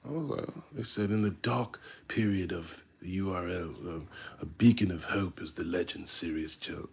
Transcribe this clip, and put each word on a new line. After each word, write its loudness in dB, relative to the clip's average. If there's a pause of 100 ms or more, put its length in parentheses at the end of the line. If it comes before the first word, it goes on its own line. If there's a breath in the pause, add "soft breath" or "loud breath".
I -6
was -2
like, -2
oh. -10 (100)
They -6
said, 0
In 4
the 4
dark 0 (280 loud breath)
period 2
of -6 (160)
the -10
U 0
R 0
L, -2 (120)
um, -6 (320 loud breath)
a -6
beacon 6
of -2
hope 0
is -6
the -4
legend -2
Sirius 0
Joe. -8